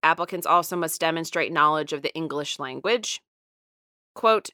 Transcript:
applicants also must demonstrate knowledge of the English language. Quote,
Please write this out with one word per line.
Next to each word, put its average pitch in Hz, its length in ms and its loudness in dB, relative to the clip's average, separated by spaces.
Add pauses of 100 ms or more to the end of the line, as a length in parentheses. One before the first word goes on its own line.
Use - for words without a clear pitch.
applicants 170 440 0
also 170 300 4
must 170 240 -4
demonstrate 165 520 -2
knowledge 151 400 2
of 143 100 -4
the 147 120 -6
English 147 440 -6
language. 147 640 -2 (960)
Quote, 220 400 2